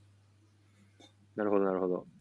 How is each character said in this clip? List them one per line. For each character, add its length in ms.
な 80
る 80
ほ 80
ど、 60
な 80
る 60
ほ 80
ど。 200